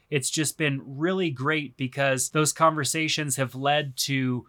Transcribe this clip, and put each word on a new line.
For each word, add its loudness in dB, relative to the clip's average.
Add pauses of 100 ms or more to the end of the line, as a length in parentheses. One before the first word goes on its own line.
(100)
it's 0
just -2
been 0
really 0
great -2
because 0
those 2
conversations 2
have -2
led 0
to 0